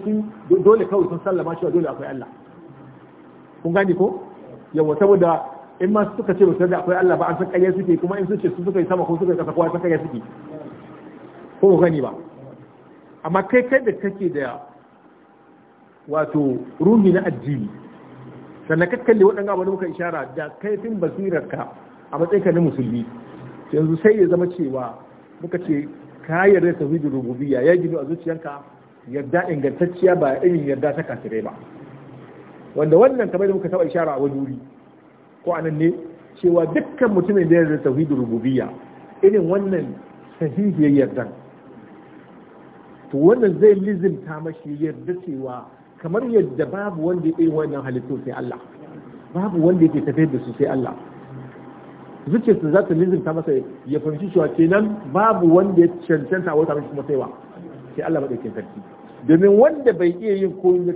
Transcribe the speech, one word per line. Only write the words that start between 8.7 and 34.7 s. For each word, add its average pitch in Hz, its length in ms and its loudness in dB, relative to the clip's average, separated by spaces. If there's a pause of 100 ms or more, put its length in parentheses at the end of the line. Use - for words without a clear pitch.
yi 170 80 0
sama 185 180 -2
ko 170 140 -2
suka 180 140 0
yi 180 60 0
ƙasa, 160 140 -4
kowa 165 200 0
san 175 100 -4
ƙarya 165 160 0
suke. 127 240 -8 (1400)
Ko 190 140 6
ku 160 80 4
gani 165 180 2
ba? 117 140 -6 (1080)
Amma 180 180 0
kai, 247 240 2
kai 262 160 2
da 220 100 0
kake 196 400 -6
da 123 280 -6 (1500)
wato 147 500 -2 (200)
ruhi 190 340 6
na 175 140 2
addini, 123 420 -6 (1000)
sannan 165 200 2
ka 175 100 -4
kalli 220 260 4
waɗannan 202 260 2
abu 185 140 -2
da 196 60 -2
muka 185 180 -4
ishara 165 480 -6
da 156 120 -8 (140)
kaifin 214 380 -6
basirarka 156 680 -4 (460)
a 147 60 -8
matsayinka 175 340 0
na 170 80 2
musulmi, 120 440 -2 (680)
yanzu 156 300 0
sai 214 180 6
ya 175 80 6
zama 175 180 0
cewa 131 480 -6 (480)
muka - 160 -8
ce 151 300 -4 (380)
ka 170 200 0
yarda 180 260 6
da 175 60 -6
tauhidin 147 320 -2
rububiyya 127 520 -2
ya 165 140 6
ginu 165 220 -2
a 135 60 -6
zuciyanka, 160 580 -10 (480)
yarda 143 400 -2
ingantacciya 170 680 0
ba 139 260 0
irin 170 200 0
yarda 139 300 -2
ta 160 80 -6
kafirai 110 400 -8
ba. 110 100 -10 (1200)
Wanda 156 200 4
wannan 240 340 4
kamar 185 180 0
da 196 60 0
muka 180 140 -4
taɓa 175 220 0
ishara 160 240 -2
a 131 60 -6
wani 139 180 -2
wuri, 131 200 -8 (840)